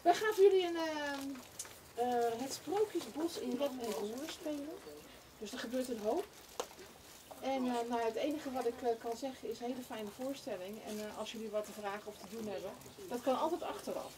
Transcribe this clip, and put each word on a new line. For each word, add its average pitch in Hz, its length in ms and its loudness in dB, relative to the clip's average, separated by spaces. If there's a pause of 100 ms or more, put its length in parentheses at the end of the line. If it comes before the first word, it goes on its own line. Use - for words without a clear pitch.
We 349 120 10
gaan 427 200 4
voor 381 100 10
jullie 381 220 10
een, 339 100 0
ehm, 294 540 0 (680)
eh, 240 340 4 (120)
het 269 120 -2
Sprookjesbos 339 840 0
in 247 200 0
Rep 277 120 4 (100)
en 220 100 0
Roer 226 380 -2
spelen. 302 400 -4 (720)
Dus 208 120 -8
er 254 80 -6
gebeurt 254 300 -2
een 220 100 -2
hoop. 233 260 2 (1160)
En, 262 240 2
eh, 240 240 0
nou, 233 120 2
het 220 140 2
enige 294 360 0
wat 254 160 -2
ik, 240 140 0
eh, 247 80 4 (120)
kan 233 160 -2
zeggen 254 320 -6
is 226 100 -6
een 240 60 -6
hele 254 220 -2
fijne 214 220 -6 (120)
voorstelling. 220 560 -4 (100)
En, 214 120 -4
eh, 214 180 -6
als 214 140 -4
jullie 220 180 -6
wat 208 160 0
te 202 60 -12
vragen 208 360 -6
of 202 100 -8
te 202 180 -12
doen 214 160 -4
hebben, 185 200 -4 (380)
dat 240 120 -2
kan 254 180 4
altijd 320 240 2
achteraf. - 540 -4